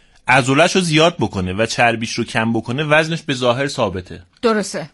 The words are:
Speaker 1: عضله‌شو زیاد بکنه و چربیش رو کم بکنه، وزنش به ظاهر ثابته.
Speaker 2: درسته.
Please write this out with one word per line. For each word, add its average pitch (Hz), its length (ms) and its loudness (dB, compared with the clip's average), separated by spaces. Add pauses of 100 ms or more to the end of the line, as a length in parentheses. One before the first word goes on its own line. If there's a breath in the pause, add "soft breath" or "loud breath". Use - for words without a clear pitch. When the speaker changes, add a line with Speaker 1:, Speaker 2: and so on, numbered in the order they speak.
(280 soft breath)
Speaker 1:
عضله‌شو 135 520 4
زیاد 165 380 2
بکنه 95 340 -2
و 104 140 0
چربیش 117 460 0
رو 117 120 -4
کم 113 280 -2
بکنه، 117 320 -4
وزنش 156 380 2
به 143 120 -4
ظاهر 127 320 0
ثابته. 92 560 -4 (200)
Speaker 2:
درسته. 196 520 -2